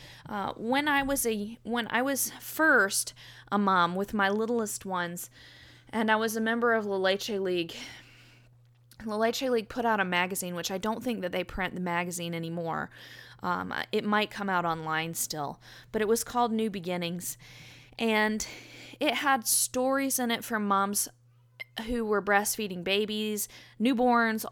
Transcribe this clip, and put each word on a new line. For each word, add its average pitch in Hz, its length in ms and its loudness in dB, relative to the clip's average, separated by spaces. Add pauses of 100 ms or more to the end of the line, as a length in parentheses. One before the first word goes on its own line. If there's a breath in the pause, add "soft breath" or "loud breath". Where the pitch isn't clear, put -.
(280 loud breath)
Uh, 196 280 -4
when 269 300 0
I 277 160 4
was 269 240 0
a, 220 360 -2
when 233 280 -2
I 233 120 2
was 269 380 0
first 254 720 4 (380 loud breath)
a 208 80 2
mom 180 380 4
with 196 180 -2
my 196 140 4
littlest 214 560 0
ones, 175 460 -4 (600 loud breath)
and 220 200 2
I 214 60 6
was 220 200 0
a 226 40 -2
member 233 340 2
of 214 120 0
La 196 100 0
Leche 190 340 2
League, 180 440 -2 (1300 loud breath)
La 214 120 -4
Leche 226 260 2
League 240 260 0
put 240 160 -4
out 220 160 4
a 190 40 4
magazine, 180 500 0
which 170 160 -4
I 190 80 -2
don't 220 240 -2
think 226 200 -4
that 180 100 -4
they 185 120 -2
print - 300 -6
the 185 60 -6
magazine 175 540 -2
anymore. 165 560 -4 (520 loud breath)
Um, 180 320 -2 (160)
it 214 140 0
might 208 260 0
come 202 180 -8
out 180 160 2
online 160 500 -2
still, - 460 -6 (300 loud breath)
but 214 120 0
it 202 60 0
was 233 140 4
called 240 300 0
New 220 180 0
Beginnings. 180 680 -4 (600 loud breath)
And 214 480 2 (540 loud breath)
it 285 160 2
had 269 320 2
stories 269 720 2
in 240 140 2
it 220 100 -2
from 214 240 -2
moms 196 420 2 (800)
who 240 180 -2
were 208 180 2
breastfeeding 202 600 2
babies, 208 640 0 (320 loud breath)
newborns, 233 720 4